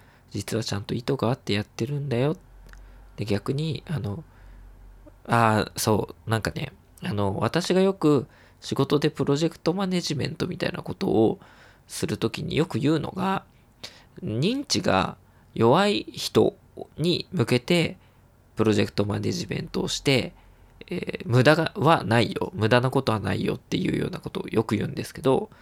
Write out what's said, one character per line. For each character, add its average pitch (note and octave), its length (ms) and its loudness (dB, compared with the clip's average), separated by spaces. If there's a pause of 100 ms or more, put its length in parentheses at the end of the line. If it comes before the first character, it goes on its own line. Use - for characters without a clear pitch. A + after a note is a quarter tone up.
(300)
実 - 260 -6
は A2 80 -2
ち - 100 -6
ゃ G2+ 40 -4
ん G#2 60 -6
と - 100 -6
意 A#2+ 80 -4
図 C#3 140 -2
が A2+ 140 0
あ - 20 0
っ C3+ 60 -2
て - 160 -4
や G#2 80 0
っ - 20 -8
て - 220 -6
る C#3+ 120 -6
ん C#3+ 100 -6
だ A#2 100 0
よ。 C#3+ 180 0 (800)
で、 - 80 -6
逆 G#2 300 -2
に、 D#3 320 -4
あ D#3 120 -4
の、 G#2 260 -6 (1000)
あ A2+ 480 4
ー、 - 40 -8
そ G#2 360 0 (120)
う、 A2 40 -8
な A2 80 2
ん G2+ 40 -4
か - 80 -2
ね、 - 220 -8 (300)
あ F#3 120 -6
の、 G2+ 240 -2
私 A2+ 340 0
が F#3 80 4
よ F#3+ 140 4
く D3 320 2 (340)
仕 - 140 -8
事 C#3 240 2
で D3 120 2
プ C#3+ 140 -2
ロ C#3+ 120 2
ジ E3 100 0
ェ D#3+ 40 0
ク - 80 -12
ト E3 140 0
マ G3 140 -2
ネ F#3 140 0
ジ D#3+ 160 -4
メ A#2 100 -2
ン - 80 -8
ト - 120 -4
み F3 120 -8
た - 80 -4
い - 60 -4
な - 100 -10
こ - 100 -10
と - 140 -4
を - 320 2 (500)
す - 180 -6
る G2+ 120 -4
と A2+ 100 -2
き - 140 -6
に - 140 -6
よ D#3 100 2
く - 120 -6
言 C#3+ 140 2
う D#3 80 0
の - 100 -8
が、 F#3+ 340 -4 (760)
認 F3+ 440 -2
知 - 160 -2
が F#2+ 340 0 (380)
弱 C#3+ 340 4
い G#3 240 -2
人 - 440 2 (420)
に D#3 340 0
向 B2+ 140 0
け B2 140 2
て F3 360 0 (600)
プ A2 80 2
ロ A2 80 6
ジ G#2 100 2
ェ G2+ 40 2
ク - 60 -14
ト G2+ 120 0
マ G#2 140 -2
ネ G#2 140 -2
ジ F3 140 -6
メ - 120 -6
ン - 100 -8
ト F#3+ 140 -4
を F#3 60 -2
し - 120 -4
て、 B2+ 320 2 (560)
え - 340 -6
ー、 - 40 -
無 B2 180 4
駄 D3+ 120 8
が、 D#3+ 200 0
は D#3+ 280 4
な A#2 160 4
い G#2+ 120 0
よ、 - 220 -6
無 G#2+ 140 0
駄 A#2+ 120 6
な B2+ 100 2
こ C3 120 0
と A2 100 0
は G#2+ 80 0
な G2 140 -2
い G2+ 100 -2
よ - 100 0
っ - 40 -6
て - 180 -6
い F3+ 180 0
う - 40 -2
よ - 100 -2
う - 20 -8
な - 80 -10
こ - 120 -12
と - 100 -8
を - 80 -10
よ A2 160 0
く G#2+ 120 0
言 - 100 -2
う - 20 -6
ん C#3 60 -10
で G#2 100 -8
す - 80 -12
け - 100 -14
ど、 C3+ 280 2 (120)